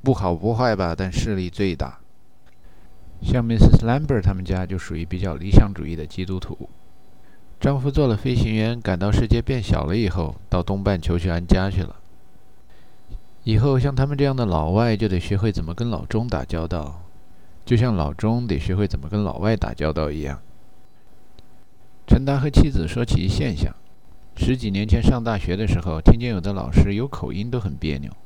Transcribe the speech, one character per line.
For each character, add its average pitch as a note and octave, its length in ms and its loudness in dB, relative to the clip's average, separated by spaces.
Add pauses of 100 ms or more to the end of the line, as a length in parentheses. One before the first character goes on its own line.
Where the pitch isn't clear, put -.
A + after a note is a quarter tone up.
不 C3+ 120 4
好 F2+ 200 0
不 G2 200 0
坏 A2+ 220 2
吧， F2 200 0
但 F#2 140 -4
势 G#2+ 240 -2
力 F2+ 160 -4
最 F#2+ 240 -2
大。” C2+ 240 -8 (1200)
像 B2 220 0
Missus A2+ 420 8
Lambert C3 380 0
他 G2 120 2
们 F#2 100 -6
家 F#2 220 -2
就 F#2 120 -6
属 - 160 -8
于 E2 100 -4
比 F2+ 140 -6
较 F2+ 160 -2
理 E2+ 160 -4
想 G#2 240 8
主 D2+ 120 -8
义 E2 100 -6
的 D#2 100 -8
基 F#2 180 -6
督 F#2 140 -4
徒。 - 300 -10 (880)
丈 C#3 220 2
夫 C#3 100 0
做 C#3+ 160 2
了 A2+ 100 2
飞 B2+ 180 0
行 A2+ 200 2
员， A2+ 260 0
感 F#2+ 180 0
到 G2+ 120 0
世 A2+ 160 4
界 A2+ 160 4
变 C3 180 0
小 D2+ 240 0
了 E2 120 0
以 A2+ 120 2
后， F2 280 -2 (120)
到 F2+ 140 2
东 G2 220 -2
半 F#2+ 160 2
球 E2+ 180 0
去 E2+ 100 0
安 E2+ 160 0
家 F#2 260 4
去 F2 120 0
了。 - 140 -8 (1500)
以 A2 160 2
后 C3+ 180 4
像 C3+ 160 2
他 C3 140 2
们 C#3+ 100 -2
这 C#3+ 80 4
样 C3+ 120 2
的 B2 100 0
老 D#2+ 240 2
外 A2 260 4
就 G#2+ 120 2
得 F#2 100 2
学 G2 180 0
会 G#2 140 2
怎 F2 140 -2
么 E2 100 -6
跟 A#2 160 -4
老 - 160 -4
中 A#2 220 0
打 D2 160 -2
交 E2 200 -4
道， E2 380 -6 (600)
就 B2 120 2
像 A2+ 200 4
老 D2 180 0
中 A#2+ 320 0
得 F#2+ 100 0
学 F#2 200 0
会 G2+ 100 2
怎 - 100 -2
么 D2+ 120 -6
跟 G#2 160 0
老 D#2+ 140 -4
外 G#2+ 180 2
打 A1+ 180 -2
交 D#2 180 -2
道 D2+ 200 -2
一 D2+ 100 -4
样。 C#2 180 -6 (1700)
陈 C3+ 180 6
达 C#3 140 2
和 C#3+ 100 0
妻 C#3+ 220 6
子 E2 160 0
说 A#2+ 180 0
起 - 160 2
一 F2+ 80 0
现 A2 280 0
象： - 180 -2 (640)
十 C3 200 2
几 A#2 140 -4
年 G2 160 0
前 A2+ 160 4
上 A#2+ 200 4
大 A2+ 140 0
学 F2+ 200 -2
的 G#2+ 100 0
时 F#2 140 2
候， D#2+ 200 -4
听 - 180 10
见 A#2+ 120 -2
有 G2 100 0
的 G2+ 120 -4
老 F#2 180 -4
师 - 240 4
有 A#2 120 0
口 - 260 -6
音 G#2 180 -4
都 B2 80 -2
很 G2 160 -4
别 D2 240 -4
扭 C#2 140 -10 (140)